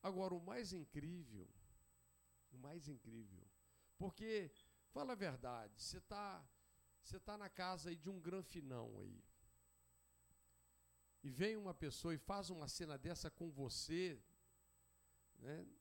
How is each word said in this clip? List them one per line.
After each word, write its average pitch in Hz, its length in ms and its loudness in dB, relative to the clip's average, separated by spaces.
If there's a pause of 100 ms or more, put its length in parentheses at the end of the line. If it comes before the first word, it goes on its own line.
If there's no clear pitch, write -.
Agora, 185 300 4
o 170 80 2
mais 202 320 -2
incrível, 147 720 -4 (1040)
o 127 60 -14
mais 143 300 -6
incrível, 110 600 -8 (500)
porque, 202 540 2 (400)
fala 269 220 2
a - 20 4
verdade, 123 680 0
você - 200 -2
tá, 202 440 -4 (560)
você - 180 -6
tá 208 180 -4
na 202 120 -4
casa 180 400 2
aí 170 60 2
de 160 140 -2
um 190 100 -2
granfinão 139 800 -2
aí, 98 240 -6 (2000)
e 143 60 0
vem 196 280 8
uma 196 160 0
pessoa 160 400 2
e 151 40 4
faz 190 320 0
uma 160 180 0
cena 151 300 0
dessa 156 320 0
com 170 220 -2
você, 143 680 2 (1160)
né? 151 300 -4 (140)